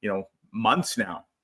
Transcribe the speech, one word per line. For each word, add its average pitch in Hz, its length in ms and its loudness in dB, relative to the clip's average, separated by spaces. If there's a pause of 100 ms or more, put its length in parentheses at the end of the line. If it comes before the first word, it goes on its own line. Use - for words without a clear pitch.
you 107 80 -4
know, 98 180 -2 (260)
months 113 440 2
now. 92 300 -4 (180)